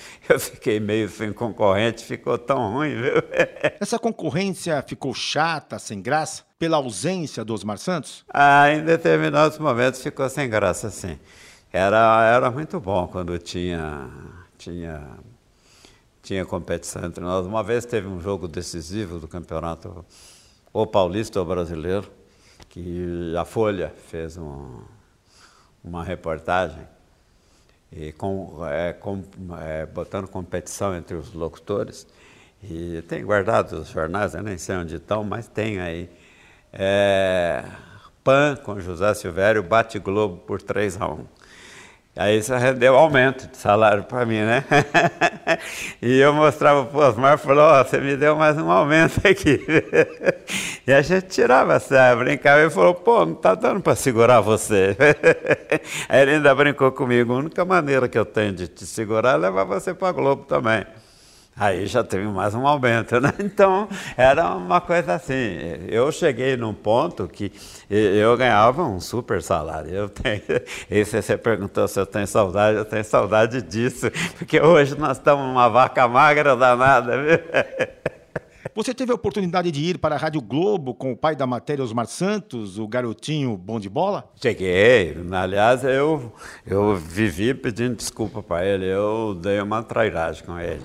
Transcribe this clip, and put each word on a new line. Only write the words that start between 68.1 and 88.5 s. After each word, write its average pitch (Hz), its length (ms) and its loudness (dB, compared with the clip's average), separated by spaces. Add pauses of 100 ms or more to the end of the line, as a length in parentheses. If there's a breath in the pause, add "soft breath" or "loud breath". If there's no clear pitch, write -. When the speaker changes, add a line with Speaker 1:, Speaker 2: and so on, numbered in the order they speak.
Speaker 1:
eu 110 180 4
ganhava 120 480 4
um 101 160 -4
super 107 440 -6
salário. 80 500 -4
Eu 101 160 -4
tenho, 107 320 -6 (240)
<laughs> - 240 -14
e 104 160 2
se 107 160 -2
você 101 160 -2
perguntou 101 500 -2
se - 120 -4
eu 95 80 0
tenho 101 180 -4
saudade, 104 520 2
eu 107 80 -4
tenho 107 180 -6
saudade 113 580 0
disso. 113 480 -4 (120)
<laughs> 175 140 -8
Porque 156 240 0
hoje 143 380 4
nós 143 220 -4
estamos 143 260 2
uma 127 240 4
vaca 127 380 4
magra 143 480 4
danada, 123 680 4
viu? 156 160 4
<laughs> - 640 -4 (720 loud breath)
Speaker 2:
Você 220 160 -4
teve 247 200 -4
a 233 40 -2
oportunidade 180 540 -2
de 143 140 -4
ir 175 160 -2
para 151 160 -2
a - 20 -2
Rádio 151 240 -4
Globo 139 540 -2
com 127 160 -6
o 110 60 -8
pai 156 180 -2
da 135 100 -4
matéria, 127 380 -4
Osmar 117 240 -4
Santos, 123 720 -6
o 110 80 -6
garotinho 123 680 -4
bom 101 240 -8
de 98 80 -10
bola? 156 400 -4 (140)
Speaker 1:
Cheguei. 95 760 4 (160)
Aliás, 101 520 2
eu, 135 500 -2 (320 loud breath)
eu 101 300 0
vivi 95 580 -2
pedindo 123 420 -4
desculpa 107 460 -8
pra 87 240 -4